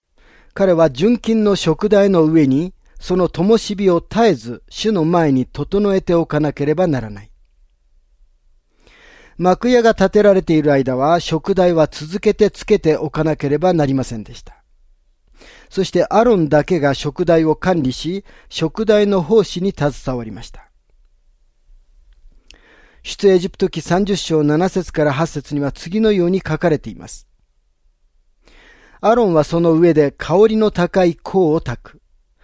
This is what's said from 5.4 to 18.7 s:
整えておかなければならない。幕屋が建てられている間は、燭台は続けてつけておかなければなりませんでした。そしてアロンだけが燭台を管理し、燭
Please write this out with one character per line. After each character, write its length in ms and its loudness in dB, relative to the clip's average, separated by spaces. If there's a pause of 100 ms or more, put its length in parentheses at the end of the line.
整 480 -4
え 80 0
て 140 -2
お 100 2
か 140 -4
な 140 -2
け 140 -6
れ 100 0
ば 100 0
な 140 -2
ら 100 -10
な 140 -18
い。 80 -20 (2000)
幕 340 0
屋 120 4
が 120 4
建 160 0
て 120 2
ら 120 6
れ 80 0
て 140 0
い 60 2
る 100 2
間 240 0
は、 220 2
燭 360 -4
台 200 2
は 140 2
続 320 -10
け 120 0
て 200 0
つ 120 -16
け 140 2
て 180 0
お 140 -6
か 140 -4
な 100 -2
け 140 -6
れ 100 0
ば 140 0
な 120 0
り 80 -2
ま 120 -2
せ 120 -12
ん 60 -12
で 140 -20
し 60 -20
た。 220 -20 (1040)
そ 140 -4
し 80 -6
て 140 2
ア 180 2
ロ 140 4
ン 120 0
だ 140 2
け 160 -2
が 160 0
燭 300 -6
台 200 4
を 120 0
管 260 -2
理 100 -2
し、 320 -8 (240)
燭 360 -6